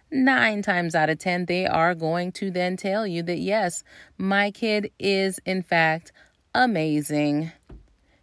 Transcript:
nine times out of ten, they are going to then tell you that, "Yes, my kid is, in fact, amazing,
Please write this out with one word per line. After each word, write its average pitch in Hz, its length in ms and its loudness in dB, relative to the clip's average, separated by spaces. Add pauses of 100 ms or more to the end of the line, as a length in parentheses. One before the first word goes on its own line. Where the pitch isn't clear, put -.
(100)
nine 240 520 2
times 175 320 0
out 156 160 4
of 160 80 -2
ten, 180 260 -2
they 180 220 -2
are 170 280 2
going 170 380 -2
to 196 180 -6
then 180 260 -2
tell 202 300 -2
you 170 180 -4
that, 170 140 -4
"Yes, 190 440 -2 (340)
my 196 340 0
kid 208 480 -2
is, 190 460 0
in 190 180 -2
fact, 165 500 0 (420)
amazing, 151 960 2 (720)